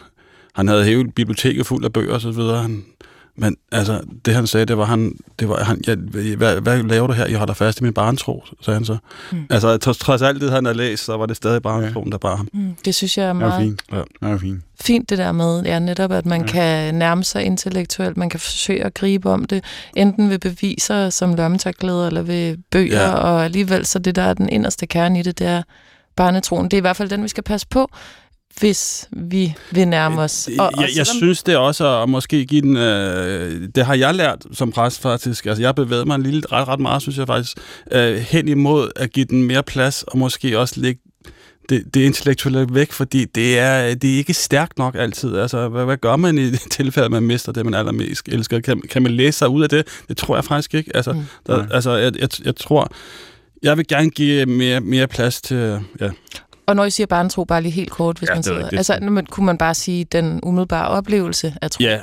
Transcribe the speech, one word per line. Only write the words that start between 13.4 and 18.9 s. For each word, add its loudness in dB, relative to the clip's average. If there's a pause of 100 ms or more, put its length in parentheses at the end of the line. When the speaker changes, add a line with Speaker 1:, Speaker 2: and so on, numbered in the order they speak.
Speaker 3:
fint. -2 (100)
Speaker 1:
Ja. -6
Speaker 3:
Ja, 0
fint. -6 (200)
Speaker 2:
fint, 0
det 0
der 0
med, 0
ja, 0
netop, -2
at 0
man 0
Speaker 3:
Ja. -2
Speaker 2:
kan 0
nærme 2
sig -2
intellektuelt, -2
man -2
kan -8
forsøge -4
at -4